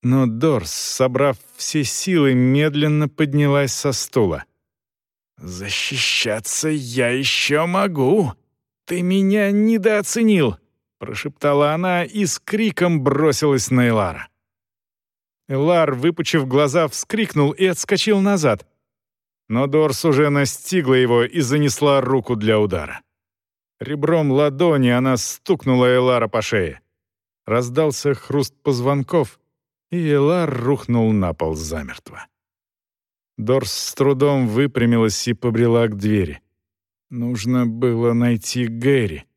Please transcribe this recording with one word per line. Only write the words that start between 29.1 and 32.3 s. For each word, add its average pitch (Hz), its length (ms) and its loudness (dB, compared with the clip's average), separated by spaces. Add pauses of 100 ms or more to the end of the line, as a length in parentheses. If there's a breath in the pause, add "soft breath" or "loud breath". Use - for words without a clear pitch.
и 165 220 -2
Элар 147 400 2
рухнул 120 600 0
на 92 200 0
пол 80 220 -4
замертво. 78 720 -12 (1120)